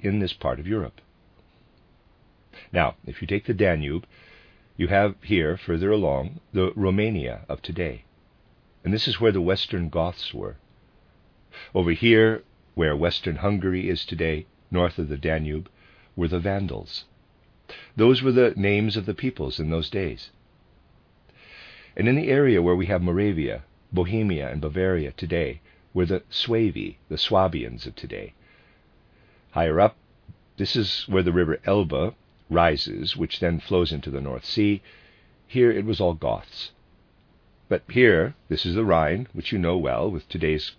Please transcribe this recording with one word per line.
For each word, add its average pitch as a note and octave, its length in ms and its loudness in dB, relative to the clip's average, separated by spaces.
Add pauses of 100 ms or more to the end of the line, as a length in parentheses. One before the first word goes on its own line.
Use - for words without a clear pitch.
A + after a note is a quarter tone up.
in G2+ 160 0
this F#2+ 160 -2
part C2 260 -4
of D#2+ 80 -12
Europe. F#2+ 320 -6 (1700)
Now, D#2 220 2 (100)
if - 160 -14
you - 60 -6
take G2+ 180 -2
the A#2+ 80 -2
Danube, E2 540 0 (680)
you F2 100 -2
have G2 360 2
here, F2 340 0
further F#2 340 -2
along, F2+ 480 0 (140)
the F#2 220 0
Romania F#2+ 720 -2
of D#2 140 -8
today. D#2+ 440 -8 (800)
And F2+ 80 -2
this A2 160 0
is A2+ 140 -4
where A2+ 100 6
the F#2+ 100 0
Western F2 480 -2
Goths E2+ 440 -4
were. G1+ 240 -10 (1200)
Over F2 160 2
here, A2 520 6 (300)
where D2+ 220 2
Western E2+ 420 -2
Hungary F#2+ 520 -2
is F2 160 -4
today, E2 420 -4 (240)
north F2 260 0
of E2 100 -4
the D2 100 -6
Danube, D#2 520 -4 (460)
were F2 120 0
the F2 120 -2
Vandals. F#2+ 640 -6 (920)
Those B2 280 6
were C3 80 4
the B2 240 4
names G2+ 420 0
of F#2+ 80 -4
the G#2 80 -4
peoples E2 460 -6
in D#2 100 -4
those E2 220 -2
days. F#2 400 -6 (1600)
And G#2+ 120 2
in B2+ 80 4
the D3 140 0
area C3 320 6
where F2+ 140 4
we F2+ 120 0
have F#2 160 0
Moravia, E2+ 600 0 (300)
Bohemia, F2+ 560 -2
and D2 100 -8
Bavaria D#2+ 520 -2
today, D#2+ 500 -4 (320)
were F2+ 140 2
the F#2 240 -2
Suevi, A2 640 -2 (120)
the D#2 100 -8
Swabians D#2+ 680 -2
of - 100 -14
today. G#1 380 -14 (1200)
Higher D#2+ 260 2
up, G#2+ 160 4 (640)
this - 180 -2
is G#2 320 -4
where F#2+ 160 4
the F2 80 2
river E2 340 2
Elbe F2+ 480 0 (380)
rises, D#2+ 640 2
which - 220 -4
then E2+ 200 0
flows F2 320 0
into C#2+ 200 -6
the C2+ 100 -6
North C2 240 -8
Sea. G#2 380 0 (640)
Here A#2+ 240 4
it G2+ 140 -2
was G#2 140 -2
all F2 140 2
Goths. A#1+ 560 -6 (960)
But - 220 0
here, A2+ 460 6 (120)
this D#2 160 -2
is F2+ 120 -2
the A2 100 0
Rhine, F2 480 2
which - 180 -8
you A2 60 0
know F2 180 2
well, C#2+ 360 0
with D#2+ 180 -8
today's D#2 500 -2